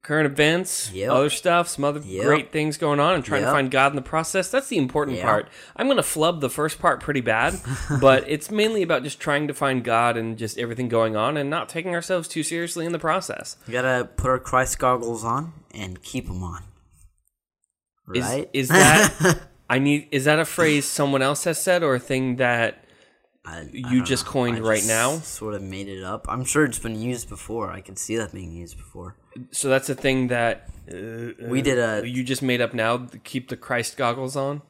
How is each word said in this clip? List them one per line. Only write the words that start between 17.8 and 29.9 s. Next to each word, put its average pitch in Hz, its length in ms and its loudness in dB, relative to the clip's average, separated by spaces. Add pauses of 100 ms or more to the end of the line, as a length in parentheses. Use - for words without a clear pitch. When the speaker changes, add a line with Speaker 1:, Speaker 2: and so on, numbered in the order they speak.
Speaker 1:
Is, 123 100 -2
Speaker 2:
Right? 131 280 -2
Speaker 1:
is 131 160 0
that, 175 680 8 (180)
Speaker 2:
<laughs> - 140 -20
Speaker 1:
I 123 100 4
need, 147 320 2
is 135 120 0
that 151 160 4
a 160 60 2
phrase 151 400 2
someone 139 360 0
else 139 220 0
has 160 180 -2
said 175 220 2
or 139 120 4
a 123 40 0
thing 131 380 -2
that 120 400 2 (680)
Speaker 2:
I, 82 180 -12
I 76 100 -14
Speaker 1:
you - 100 -12 (160)
Speaker 2:
don't 123 80 2
Speaker 1:
just 131 200 0
Speaker 2:
know. - 80 -12
Speaker 1:
coined 120 240 0
Speaker 2:
I 110 40 -4
Speaker 1:
right 110 160 2
Speaker 2:
just 101 100 0
Speaker 1:
now? 117 320 2
Speaker 2:
sort 107 360 -10
of 98 80 -8
made 95 240 -10
it 95 160 -12
up. 98 260 -8
I'm 123 160 -4
sure 151 180 2
it's 123 140 -2
been 110 240 -6
used 120 260 -6
before. 104 440 -8
I 95 100 -12
could 95 160 -16
see - 200 -6
that 104 140 -4
being 92 200 -12
used 85 260 -14
before. 90 380 -16 (360)
Speaker 1:
So - 160 -4
that's 135 220 2
a 135 60 -2